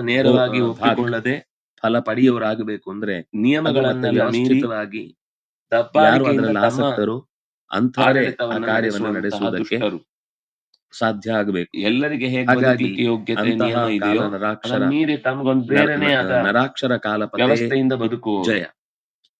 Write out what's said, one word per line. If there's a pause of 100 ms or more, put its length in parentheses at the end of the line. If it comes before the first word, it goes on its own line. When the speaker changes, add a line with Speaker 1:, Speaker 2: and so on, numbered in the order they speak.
Speaker 1:
ನೇರವಾಗಿ
Speaker 2:
ಭೋ-,
Speaker 1:
ಒಪ್ಪಿಕೊಳ್ಳದೆ (340)
Speaker 2:
ಫಲ
ಪಡೆಯುವವರಾಗಬೇಕು
ಅಂದ್ರೆ
Speaker 1:
ನಿಯಮಗಳನ್ನೆಲ್ಲ
Speaker 2:
ಅದನ್ನ
ವ್ಯವಸ್ಥಿತವಾಗಿ
Speaker 1:
ಮೀರಿ (540)
Speaker 2:
ಯಾರು
Speaker 1:
ದಬ್ಬಾಳಿಕೆಯಿಂದ
Speaker 2:
ಅದ್ರಲ್ಲಿ
Speaker 1:
ತಮ್ಮ
Speaker 2:
ಆಸಕ್ತರು (520)
ಅಂಥವರೇ
ಆ
Speaker 1:
ಆಡಳಿತವನ್ನ
Speaker 2:
ಕಾರ್ಯವನ್ನು
Speaker 1:
ನಡೆಸುವಂತಹ
Speaker 2:
ನಡೆಸುವುದಕ್ಕೆ
Speaker 1:
ದುಷ್ಟರು. (960)
Speaker 2:
ಸಾಧ್ಯ
ಆಗಬೇಕು.
Speaker 1:
ಎಲ್ಲರಿಗೆ
ಹೇಗೆ
Speaker 2:
ಹಾಗಾಗಿ
Speaker 1:
ಬದುಕಲಿಕ್ಕೆ
ಯೋಗ್ಯತೆ
Speaker 2:
ಅಂತಹ
Speaker 1:
ನಿಯಮ
ಇದೆಯೋ
Speaker 2:
ಕಾಲ
ನರಾಕ್ಷರ
Speaker 1:
ಅದನ್ನ
ಮೀರಿ
ತಮಗೊಂದು
Speaker 2:
ನರ-,
Speaker 1:
ಬೇರೆನೇ
ಆದ
Speaker 2:
ನರಾಕ್ಷರ
ಕಾಲಪತೆ
Speaker 1:
ವ್ಯವಸ್ಥೆಯಿಂದ
ಬದುಕುವವರು.
Speaker 2:
ಜಯ. (760)